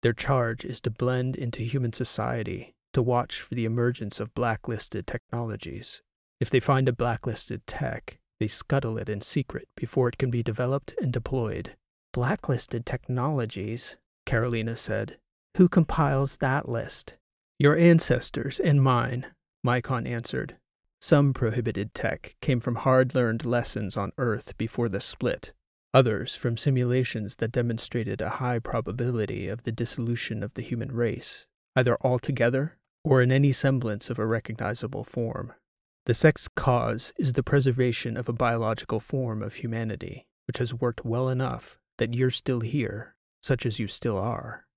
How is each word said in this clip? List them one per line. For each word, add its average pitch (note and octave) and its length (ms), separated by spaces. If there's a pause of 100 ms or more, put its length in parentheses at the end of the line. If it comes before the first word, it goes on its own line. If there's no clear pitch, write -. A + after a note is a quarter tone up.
Their A#2 120
charge A#2+ 500
is B2 180
to A#2+ 80
blend B2+ 460
into A#2 280
human A#2+ 280
society, A2+ 840 (180)
to C3 80
watch B2 400
for - 140
the A#2+ 100
emergence A#2+ 540
of A2 140
blacklisted A2+ 720
technologies. - 960 (380)
If A#2 100
they C3 100
find C3 280
a B2 60
blacklisted - 720
tech, - 540 (200)
they A2 80
scuttle A2+ 500
it G#2 120
in G2+ 120
secret - 540
before B2 320
it A#2 100
can C3 120
be A#2+ 140
developed B2+ 580
and C3+ 100
deployed." A#2+ 640 (380)
"Blacklisted B2 720
technologies?" B2 1120 (280)
Karolina A2+ 520
said. - 420 (380)
"Who F3+ 100
compiles C#3+ 680
that C3+ 320
list?" - 480 (400)
"Your C#3+ 180
ancestors D#3+ 840
and D3 220
mine," B2 440 (400)
Mycon B2 420
answered. B2 500 (440)
"Some C#3+ 320
prohibited A2+ 600
tech - 460
came B2+ 200
from A#2+ 160
hard-learned B2+ 680
lessons A#2 520
on G2 200
Earth A#2+ 400
before A#2 320
the G2 120
split, - 520 (400)
others A#2+ 420
from A#2 220
simulations B2 800
that D3+ 140
demonstrated A#2 680
a E2 200
high A#2+ 180
probability A2 880
of G#2+ 160
the A#2 80
dissolution A#2 720
of G#2 100
the B2 80
human A#2 300
race, - 560 (280)
either B2 260
altogether B2+ 760 (260)
or C3+ 180
in B2 100
any C#3 200
semblance B2 580
of A#2+ 100
a G#2+ 60
recognizable A2 760
form. A#2 500 (520)
The A#2+ 80
sect's - 340
cause A#2 680
is C3 160
the C3+ 100
preservation B2 720
of A#2+ 100
a B2 60
biological A2+ 640
form A2+ 440
of G#2 120
humanity, A2+ 720 (220)
which - 100
has B2 160
worked A#2+ 320
well B2 240
enough B2+ 480 (200)
that A#2+ 160
you're B2+ 180
still B2 300
here, A2+ 540 (280)
such B2+ 220
as A2 140
you G#2+ 80
still G#2+ 300
are." A2+ 480 (120)